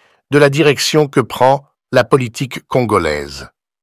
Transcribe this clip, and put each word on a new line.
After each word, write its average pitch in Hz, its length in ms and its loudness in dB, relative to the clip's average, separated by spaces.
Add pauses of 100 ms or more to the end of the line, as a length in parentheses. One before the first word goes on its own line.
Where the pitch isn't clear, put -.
(300)
de 139 80 2
la 143 120 6
direction 147 580 0
que 139 140 -2
prend 131 420 0 (300)
la 127 100 4
politique 127 640 -4
congolaise. 78 800 -4 (360)